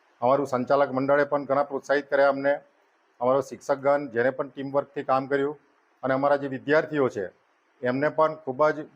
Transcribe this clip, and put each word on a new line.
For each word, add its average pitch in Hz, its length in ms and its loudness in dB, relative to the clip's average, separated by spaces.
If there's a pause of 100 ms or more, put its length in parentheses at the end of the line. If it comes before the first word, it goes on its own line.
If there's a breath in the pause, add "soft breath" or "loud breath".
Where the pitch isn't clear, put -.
(220)
અમારું 135 260 2
સંચાલક 131 440 0
મંડળે 139 320 2
પણ 143 220 -2
ઘણા 135 180 0
પ્રોત્સાહિત 139 460 -2
કર્યા 139 200 4
અમને, 139 300 0 (600)
અમારો 131 220 2
શિક્ષકગણ 139 680 -2
જેને 120 220 0
પણ 139 180 -6
ટીમવર્કથી 139 560 -6
કામ 135 240 0
કર્યું 143 320 -2 (440)
અને 131 100 0
અમારા 143 220 2
જે 139 120 -4
વિદ્યાર્થીઓ 143 640 0
છે 95 200 -6 (540)
એમને 135 260 0
પણ 156 260 2
ખૂબ 143 340 0
જ 151 160 -4 (100)